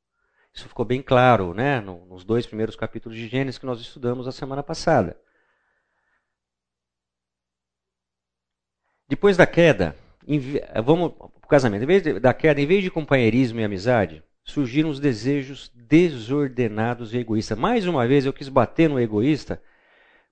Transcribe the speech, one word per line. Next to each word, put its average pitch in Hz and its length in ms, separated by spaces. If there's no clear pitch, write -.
Isso - 140
ficou - 180
bem 127 160
claro, 123 520
né, 131 260
no, 92 260
nos 90 180
dois 113 220
primeiros 110 300
capítulos 113 420
de 113 100
Gênesis 131 300
que - 80
nós 123 140
estudamos 123 480
a 131 40
semana 135 300
passada. 143 560
Depois 196 280
da 175 100
queda, 110 480
em 147 140
ve-, 131 240
vamos 160 260
pro - 380
casamento. 117 340
Em - 20
vez 190 160
de... 139 160
da 120 160
queda, 143 280
em 143 40
vez 190 160
de 185 80
companheirismo 123 720
e 110 40
amizade, 98 600
surgiram 147 480
os 139 120
desejos 135 720
desordenados 120 1400
e 123 40
egoístas. 110 400
Mais 196 280
uma 147 220
vez, 135 180
eu 139 60
quis 139 160
bater 135 420
no 139 100
egoísta, 113 640